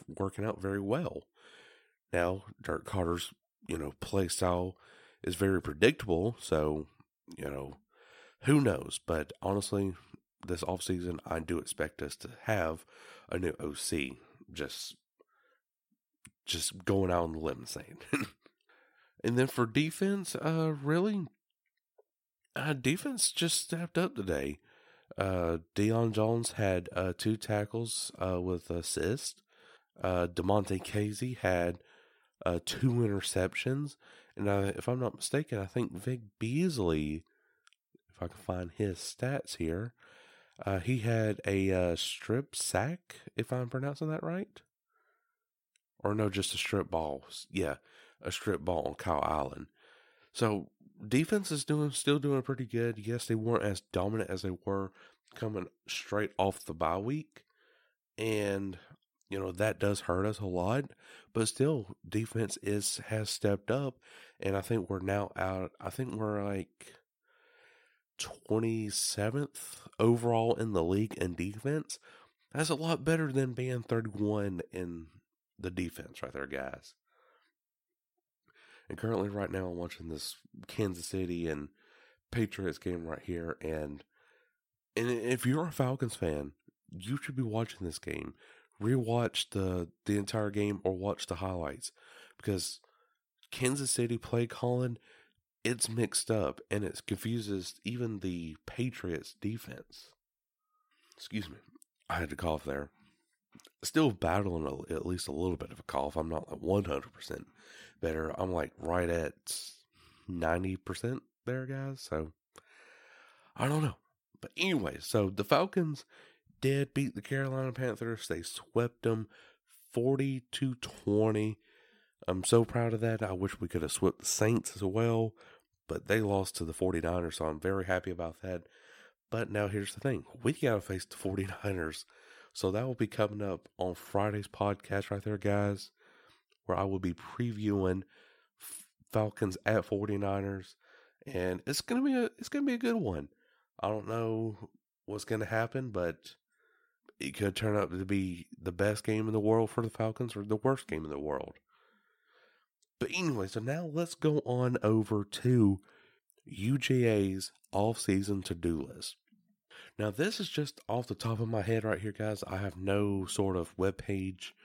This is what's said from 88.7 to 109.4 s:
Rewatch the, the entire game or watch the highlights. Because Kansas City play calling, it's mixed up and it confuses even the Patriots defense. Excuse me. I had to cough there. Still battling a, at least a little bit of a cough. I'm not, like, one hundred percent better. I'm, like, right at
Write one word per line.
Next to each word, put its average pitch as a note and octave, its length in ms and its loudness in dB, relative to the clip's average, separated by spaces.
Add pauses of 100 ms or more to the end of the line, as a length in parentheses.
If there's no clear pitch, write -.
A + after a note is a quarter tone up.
Rewatch A#2 680 2
the, F#2 380 0 (180)
the G#2 100 4
entire G#2 340 0
game G#2 340 0
or F#2+ 80 4
watch F#2+ 340 -2
the F#2 80 -4
highlights. E2+ 580 -4 (460)
Because - 420 -2 (720)
Kansas C3 400 0
City A#2+ 260 0
play A#2+ 300 0
calling, B2 500 -2 (680)
it's A#2 280 0
mixed A2+ 400 0
up G2 400 2
and G#2 120 2
it - 240 -4
confuses G#2 680 -2 (100)
even A2+ 360 -2
the F2 440 -4
Patriots A2 720 -4
defense. - 720 -8 (1080)
Excuse F#2+ 360 -8
me. C2+ 60 -16 (520)
I - 120 -2
had D2+ 100 -4
to D2 60 -6
cough D#2 280 0
there. C#2+ 240 -4 (920)
Still D3+ 300 4
battling F2 540 0
a, C#2 280 -6
at - 100 -4
least F2+ 240 -2
a C#2+ 40 -6
little E2+ 240 0
bit - 160 -10
of - 80 -18
a - 40 -20
cough. C#2+ 320 -2
I'm D#2+ 120 0
not, D#2 220 -4
like, C#2+ 100 -8
one G2 240 4
hundred C#2+ 280 -4
percent - 340 -10 (540)
better. D#2+ 360 0
I'm, F#2 160 0
like, D2 260 0
right E2+ 300 2
at E2 260 0 (920)